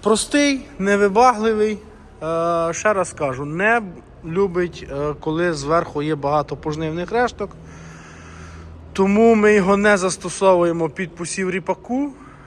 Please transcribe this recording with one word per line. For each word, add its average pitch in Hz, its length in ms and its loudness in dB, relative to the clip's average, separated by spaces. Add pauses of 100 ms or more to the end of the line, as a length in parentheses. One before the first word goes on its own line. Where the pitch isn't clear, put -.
Простий, 269 640 0 (140)
невибагливий. 214 960 2 (460)
Е, 165 500 -2
ще 214 200 0
раз 185 200 -2
кажу, 139 320 -4
не 202 360 0 (440)
любить, 175 680 -2
е, 143 280 -4
коли 165 340 -2
зверху 151 480 -2
є 156 140 -2
багато 143 400 -2
пожнивних 160 560 -6
решток. 220 400 -2 (1400)
Тому 208 420 4
ми 214 180 4
його 202 240 4
не 208 200 4
застосовуємо 175 920 0
під 185 260 -8
посів 185 360 -6
ріпаку, 240 640 -6 (340)